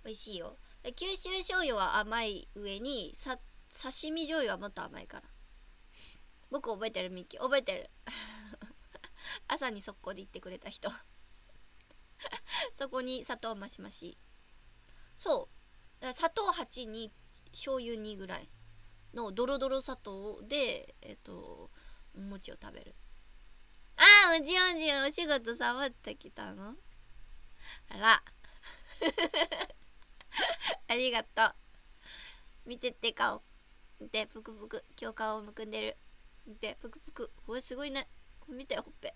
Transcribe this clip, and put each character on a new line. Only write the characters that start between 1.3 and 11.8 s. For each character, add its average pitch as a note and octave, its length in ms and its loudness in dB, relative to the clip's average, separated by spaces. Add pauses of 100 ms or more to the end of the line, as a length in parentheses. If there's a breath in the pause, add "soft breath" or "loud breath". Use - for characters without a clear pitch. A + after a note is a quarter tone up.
醤 F#4 240 2
油 C4+ 140 2
は F#3+ 220 2
甘 A3 260 0
い G#3 320 -6
上 G3+ 240 -8
に、 B3 360 -4
さ-、 - 140 -10 (400)
刺 - 420 -4
身 E4 100 -2
醤 D#4 180 0
油 A3 140 2
は F3+ 40 -4
も G3 100 -8
っ G3 40 -8
と - 100 -10
甘 - 200 -10
い - 60 -16
か - 120 -14
ら。 - 100 -20 (1200 loud breath)
僕 B3+ 220 -4
覚 G#3+ 160 -4
え A3 40 -2
て F#3 120 -4
る、 F#3 80 -6
ミ F3+ 140 -10
ッ - 20 -20
キ - 100 -14
ー。 - 40 -8
覚 C4 160 4
え C4 40 4
て F#3+ 140 -4
る。 - 160 -12 (140)
<laughs> - 1400 -14
朝 C4 220 2
に G#3 120 -8
速 - 200 -14
攻 G3 120 -8
で F#3 80 -12
言 F#3+ 40 -14
っ - 40 -20
て - 100 -12
く F#3 100 -14
れ F#3 80 -12
た - 120 -14
人。 - 200 -6
<laughs> - 40 -10 (1800 loud breath)